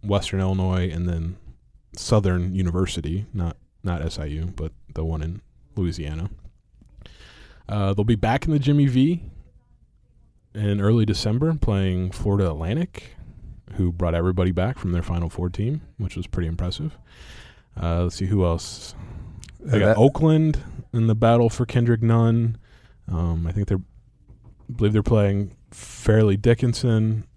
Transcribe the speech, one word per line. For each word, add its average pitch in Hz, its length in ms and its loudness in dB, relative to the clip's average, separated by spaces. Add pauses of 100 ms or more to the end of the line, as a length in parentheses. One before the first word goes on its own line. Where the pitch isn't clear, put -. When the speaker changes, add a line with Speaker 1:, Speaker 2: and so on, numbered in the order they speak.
Speaker 1:
Western 101 380 0
Illinois, 92 500 2
and 85 180 -2
then 82 280 -4 (580)
Southern 92 600 0
University, 90 800 -2
not, 85 240 -4 (260)
not 87 160 -2
S 80 180 -6
I 76 80 -6
U, 78 200 -6 (100)
but 80 160 -8 (220)
the 80 100 -4
one 80 180 -4
in 85 200 -8 (340)
Louisiana. 82 540 -4 (1400)
Uh, 98 260 0
they'll 104 100 0
be 113 120 2
back 113 280 0
in 160 80 0
the 151 60 2
Jimmy 143 280 2
V 139 360 2 (1300)
in 101 260 0
early 107 260 4
December 123 480 0
playing 95 560 0
Florida 98 400 0
Atlantic, 92 680 -6 (580)
who 87 180 0
brought 85 220 -2
everybody 90 360 2
back 92 280 -2
from 90 140 -4
their 87 100 0
Final 85 280 -4
Four 90 180 -4
team, 120 320 -4 (160)
which 101 200 -8
was 90 100 -8
pretty 87 220 -4
impressive. 87 500 -6 (840)
Uh, 85 220 0
let's 87 140 -2
see 98 100 -4
who 95 180 2
else. - 500 -4 (680)
They 120 160 0
Speaker 2:
Uh, 104 40 4
Speaker 1:
got 101 60 4
Speaker 2:
that 110 100 6
Speaker 1:
Oakland 156 600 4 (340)
in 113 140 2
the 110 80 4
battle 117 340 4
for 120 160 -2
Kendrick 117 380 2
Nunn. 117 560 4 (500)
Um, 85 380 -2
I 82 60 -4
think 98 160 -2
they're, 95 120 0 (880)
I - 60 -10
believe 110 180 2
they're 107 100 4
playing 101 500 2 (180)
Fairleigh 107 680 2
Dickinson 110 880 2 (120)